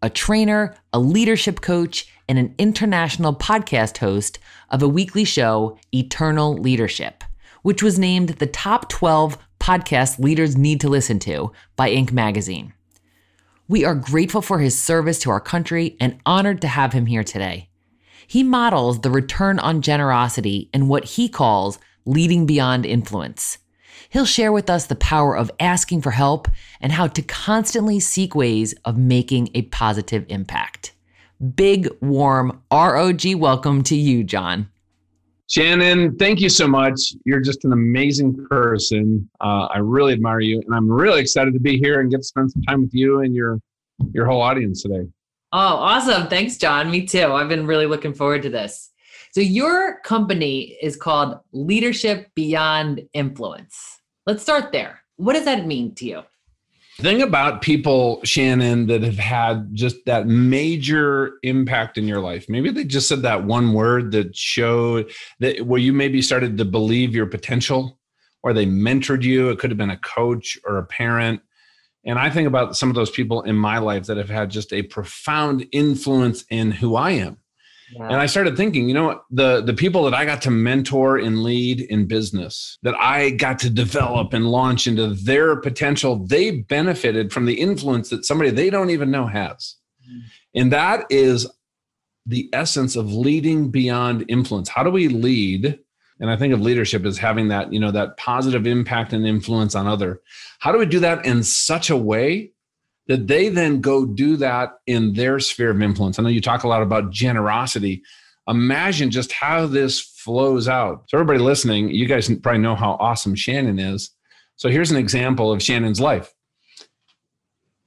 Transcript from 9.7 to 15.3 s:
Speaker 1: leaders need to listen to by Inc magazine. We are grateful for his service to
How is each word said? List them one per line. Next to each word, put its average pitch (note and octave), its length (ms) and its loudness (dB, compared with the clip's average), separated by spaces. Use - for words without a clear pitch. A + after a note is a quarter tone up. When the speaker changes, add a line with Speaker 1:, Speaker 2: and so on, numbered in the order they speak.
Speaker 1:
leaders D3+ 380 2
need C#3+ 240 4
to D3 80 0
listen B2+ 300 0
to D#2 340 -6
by B2+ 140 2
Inc B2+ 220 0
magazine. G2+ 640 -2
We G3 200 2
are E3 80 2
grateful D#3+ 480 0
for F#3+ 160 -2
his C3+ 200 2
service E3 420 0
to B2+ 100 -2